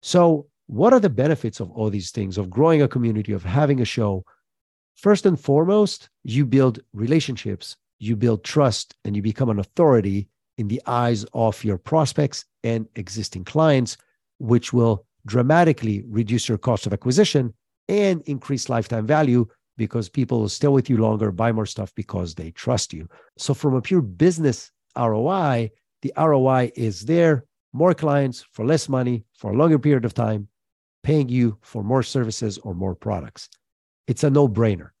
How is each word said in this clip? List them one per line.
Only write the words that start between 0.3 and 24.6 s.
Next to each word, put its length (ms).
what 280
are 60
the 100
benefits 500
of 120
all 180
these 200
things, 280
of 120
growing 320
a 60
community, 460
of 100
having 380
a 40
show? 380
First 300
and 140
foremost, 720
you 220
build 340
relationships, 840
you 160
build 280
trust, 600
and 120
you 60
become 280
an 100
authority 680
in 120
the 180
eyes 460
of 300
your 140
prospects 680
and 320
existing 480
clients, 540
which 340
will 320
dramatically 800
reduce 420
your 80
cost 300
of 60
acquisition 600
and 380
increase 440
lifetime 360
value 400
because 340
people 200
will 200
stay 180
with 140
you 60
longer, 340
buy 200
more 140
stuff 200
because 400
they 160
trust 420
you. 100
So 160
from 220
a 60
pure 220
business 460